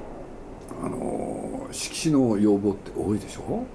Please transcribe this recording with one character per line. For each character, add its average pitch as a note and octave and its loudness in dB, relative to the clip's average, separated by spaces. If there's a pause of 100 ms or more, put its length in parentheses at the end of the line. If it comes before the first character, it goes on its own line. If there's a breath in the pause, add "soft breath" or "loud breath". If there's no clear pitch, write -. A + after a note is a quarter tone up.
(840)
あ - -4
の、 - -4
色 - -2
紙 D3 6
の A#2+ 6
要 G#2 8
望 G2+ 4
っ F#2+ -2
て - -12
多 G2+ 0
い G2+ 0
で - -8
し - -10
ょ？ A#3 -4 (120)